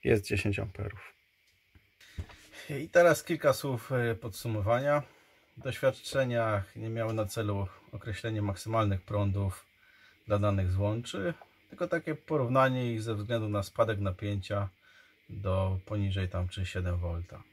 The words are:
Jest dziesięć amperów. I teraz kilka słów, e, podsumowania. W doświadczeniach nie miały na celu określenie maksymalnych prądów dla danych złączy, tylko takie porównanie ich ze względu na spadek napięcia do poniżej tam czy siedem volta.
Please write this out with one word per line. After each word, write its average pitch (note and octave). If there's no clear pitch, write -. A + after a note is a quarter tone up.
Jest A#2
dziesięć G2+
amperów. G#2
I D3+
teraz E3+
kilka D3
słów, C3
e, A#2+
podsumowania. A#2+
W -
doświadczeniach A#2+
nie A2+
miały A2+
na A2
celu G2+
określenie G#2+
maksymalnych G#2
prądów G2
dla G#2
danych G2
złączy, A2
tylko -
takie D#3+
porównanie B2+
ich A2
ze A2+
względu G#2+
na G#2
spadek G#2+
napięcia G2+
do F#2+
poniżej G2
tam F2+
czy F#2
siedem F2+
volta. F2